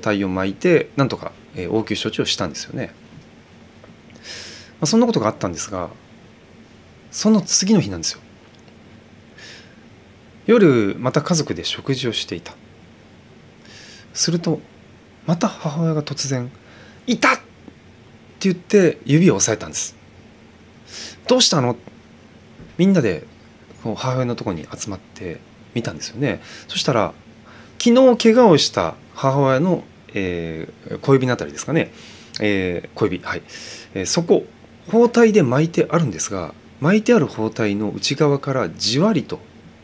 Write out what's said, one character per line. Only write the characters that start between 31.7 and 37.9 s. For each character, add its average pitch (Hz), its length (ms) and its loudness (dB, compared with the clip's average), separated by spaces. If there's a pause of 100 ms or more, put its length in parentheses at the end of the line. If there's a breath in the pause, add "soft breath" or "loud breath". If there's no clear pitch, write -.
ね。 160 180 0 (480 loud breath)
え 95 540 -2
ー、 - 40 -18
小 113 100 0
指、 87 120 -6
は - 160 -8
い。 85 60 -10 (520 loud breath)
え 95 100 -6
ー、 - 20 -6
そ - 180 0
こ、 170 220 2 (440)
包 233 140 4
帯 233 300 4
で 202 100 4
巻 131 220 2
い 165 40 -2
て - 200 0
あ 165 80 2
る 170 80 0
ん 113 60 -2
で - 80 -8
す - 120 -6
が、 87 220 -8 (260)
巻 190 200 2
い - 40 0
て 240 100 4
あ 220 60 6
る 139 80 2
包 110 200 -6
帯 107 280 -2
の 104 140 -4
内 98 260 -6